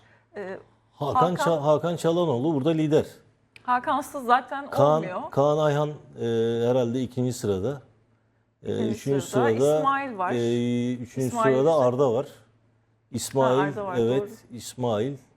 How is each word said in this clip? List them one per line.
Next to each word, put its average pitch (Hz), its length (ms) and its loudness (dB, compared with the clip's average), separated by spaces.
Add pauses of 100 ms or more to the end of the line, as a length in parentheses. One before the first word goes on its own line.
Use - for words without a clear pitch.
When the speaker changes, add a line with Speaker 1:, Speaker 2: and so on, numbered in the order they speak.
(360)
Speaker 1:
E, 190 220 -10 (360)
Speaker 2:
Hakan 139 200 -6 (220)
Speaker 1:
Hakan - 0 -
Speaker 2:
Ça-, 240 260 2
Hakan 156 340 2
Çalhanoğlu 165 600 0
burada 139 140 0
lider. 156 360 2 (580)
Speaker 1:
Hakansız 269 640 -2
zaten 247 440 0
Speaker 2:
Kaan, 147 280 4
Speaker 1:
olmuyor. 180 240 -6 (100)
Speaker 2:
Kaan 147 260 4
Ayhan, 151 320 2
e, 151 40 -8 (760)
herhalde 123 320 0
ikinci 123 320 -2
sırada. 110 480 -2 (840)
E, 104 100 -4
Speaker 1:
İkinci 110 220 -2
Speaker 2:
üçüncü 139 260 -2
Speaker 1:
sırada 123 260 0 (120)
Speaker 2:
sırada, 147 200 4
Speaker 1:
İsmail - 380 -2
var. 185 140 -2
Speaker 2:
e, 233 600 0
üçüncü 123 340 -6
Speaker 1:
İsmail 220 160 -2 (120)
Speaker 2:
sırada 135 140 2
Speaker 1:
Yüksek. 151 240 4
Speaker 2:
Arda 127 200 2
var. 135 140 -2 (840)
İsmail, 131 460 0
Speaker 1:
Ha, 139 60 4
Arda 143 220 -6
var, - 120 -6
Speaker 2:
evet, 120 240 2
Speaker 1:
doğru. - 360 -14
Speaker 2:
İsmail. 120 560 -4 (220)